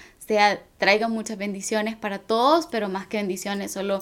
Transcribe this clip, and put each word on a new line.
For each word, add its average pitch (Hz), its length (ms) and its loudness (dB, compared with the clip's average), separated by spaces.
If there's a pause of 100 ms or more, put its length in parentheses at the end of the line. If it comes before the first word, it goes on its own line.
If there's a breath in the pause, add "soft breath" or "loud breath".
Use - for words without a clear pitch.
(280 loud breath)
sea, 208 320 4 (180)
traiga 214 300 4
muchas 220 300 -6
bendiciones 208 580 -4
para 196 240 -6
todos, 277 520 4
pero 208 180 -2
más 190 180 -6
que 220 100 -4
bendiciones, 196 540 -4
solo 196 300 -4